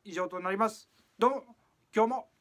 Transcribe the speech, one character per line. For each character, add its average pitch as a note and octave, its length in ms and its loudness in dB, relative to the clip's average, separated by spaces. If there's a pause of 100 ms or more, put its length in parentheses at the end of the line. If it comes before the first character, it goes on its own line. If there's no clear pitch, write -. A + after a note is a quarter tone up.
以 G3 80 -16
上 F3+ 160 -4
と F#3 100 -10
な F3+ 120 -4
り G3 60 -2
ま G#3+ 120 2
す。 - 200 -12 (300)
ど A#3 100 4
う - 20 6
も、 C4+ 140 -4 (500)
今 A3 120 4
日 A#3 40 -4
も - 180 -6 (120)